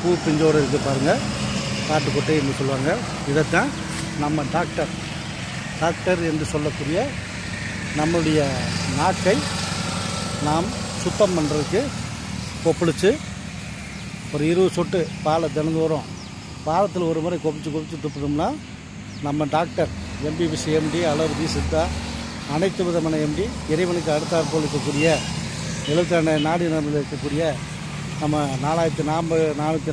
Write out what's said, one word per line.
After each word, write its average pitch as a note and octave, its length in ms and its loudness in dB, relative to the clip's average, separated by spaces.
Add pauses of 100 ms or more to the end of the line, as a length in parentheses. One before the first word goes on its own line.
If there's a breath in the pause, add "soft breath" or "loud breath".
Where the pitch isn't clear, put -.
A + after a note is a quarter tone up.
பூ E3+ 60 2 (160)
பிஞ்சோடு D#3 360 6
இருக்குது C#3 260 2
பாருங்க, C#3 260 4 (760)
காட்டுக்கொட்டை D3 520 2
என்று C3+ 180 2
சொல்லுவாங்க. C3+ 320 0 (400)
இதைத்தான் E3 400 4 (520)
நம்ம D3 200 0 (100)
டாக்டர், E3 380 0 (880)
டாக்டர் E3+ 480 2
என்று D#3 240 0
சொல்லக்கூடிய D3+ 460 -2 (1000)
நம்மளுடைய D#3 420 4 (580)
நாக்கை F#3 360 4 (1120)
நாம் D#3+ 220 2 (340)
சுத்தம் F#3 340 4
பண்ணுறதுக்கு D3+ 440 2 (840)
கொப்பளிச்சு E3 460 4 (1200)
ஒரு D3 160 0
இருபது F3+ 260 6
சொட்டு - 240 0 (240)
பாலை D#3+ 320 2
தினந்தோறும் D#3 500 0 (600)
வாரத்துல F3 440 2
ஒரு D#3+ 140 0
முறை F3 200 0
கொப்பளிச்சு D3+ 280 -2
கொப்பளிச்சு D#3 320 -6
துப்பினோம்னா, D3 440 -2 (800)
நம்ம D3 200 0 (100)
டாக்டர் D#3+ 340 0 (380)
எம் D#3 120 -2
பி E3+ 120 2
பி D3+ 60 -2
எஸ், - 80 -6 (120)
எம் D#3 160 0
டி, E3+ 60 0 (120)
அலோபதி, D3+ 420 0
சித்தா, D#3+ 280 2 (760)
அனைத்து F3+ 320 2
விதமான D#3+ 380 2
எம் D3+ 120 0
டி, G3+ 80 0 (280)
இறைவனுக்கு F3 420 2
அடுத்தாற்போல் D#3 500 2
இருக்கக்கூடிய D3 400 0 (840)
எழுபத்தி E3+ 280 4
ரெண்டு D#3 160 4 (140)
நாடி F3 240 2
நரம்பில் D3 280 0
இருக்கக்கூடிய C#3+ 420 -2 (800)
நம்ம D3+ 160 2 (280)
நாலாயிரத்தி D#3+ 480 2
நாம-, E3 280 2 (220)
நானூத்தி D#3 300 0